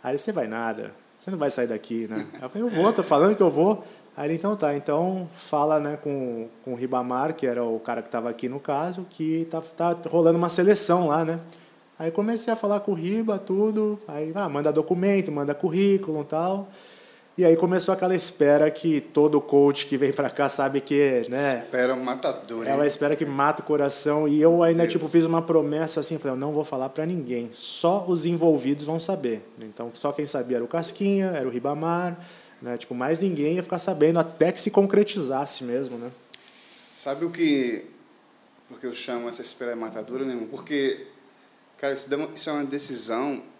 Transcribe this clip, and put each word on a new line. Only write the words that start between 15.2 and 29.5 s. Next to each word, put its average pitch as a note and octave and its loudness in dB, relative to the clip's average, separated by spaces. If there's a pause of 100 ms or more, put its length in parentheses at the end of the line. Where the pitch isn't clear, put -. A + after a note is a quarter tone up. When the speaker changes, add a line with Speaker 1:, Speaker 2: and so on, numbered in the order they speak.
Speaker 1:
manda C#3+ -2
currículo F#3 0
e - -6
tal. F#3 -4 (680)
E F3+ 4
aí E3 10
começou F3+ 2
aquela F#3 2
espera D3+ 4
que D3+ 0
todo D3 4
coach C#3+ 4
que C#3 -2
vem C#3 2
pra C#3 -2
cá C#3 0
sabe C3+ 0
que, C#3 2
né? C3 0
Speaker 2:
Espera B2+ 0
matadora, B2+ -4
Speaker 1:
Ela C#3 2
Speaker 2:
hein? D3 4
Speaker 1:
espera D3 0
que D3+ -2
mata C#3 0
o - -16
coração. D3 0
E D3+ 4
eu E3+ 8
ainda, E3 4
Speaker 2:
Isso. E3 0
Speaker 1:
tipo, D#3 -4
fiz E3 6
uma E3 2
promessa D#3+ 0
assim, D3+ -4
falei, C3+ -4
"Eu B2+ -6
não D3 -4
vou D3+ -2
falar C3 -6
pra D#3 -4
ninguém, B2 -4
só F#3 0
os E3+ 0
envolvidos D3 2
vão D#3+ -4
saber." C3 -4 (200)